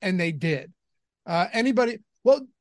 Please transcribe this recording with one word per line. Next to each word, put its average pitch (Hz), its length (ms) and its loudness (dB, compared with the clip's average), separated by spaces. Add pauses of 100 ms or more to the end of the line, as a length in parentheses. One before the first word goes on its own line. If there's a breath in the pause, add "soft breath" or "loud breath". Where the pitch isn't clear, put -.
and 185 180 -2
they 170 120 -2
did. 151 420 -4 (520)
Uh, 170 280 0
anybody, 233 460 0 (240)
well, 269 180 4 (200)